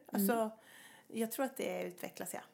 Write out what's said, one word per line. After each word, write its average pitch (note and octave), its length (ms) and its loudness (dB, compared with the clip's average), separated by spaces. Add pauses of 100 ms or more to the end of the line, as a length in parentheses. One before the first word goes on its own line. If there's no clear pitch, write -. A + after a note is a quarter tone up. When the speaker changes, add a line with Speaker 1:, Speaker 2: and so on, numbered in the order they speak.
(120)
Speaker 1:
Alltså, G3+ 220 4
Speaker 2:
Mm. A3+ 160 4 (580)
Speaker 1:
jag A3+ 240 0
tror C4+ 140 0
att C4 120 -6
det F#3 260 0
utvecklas, F3+ 500 -6
ja. - 60 -6 (140)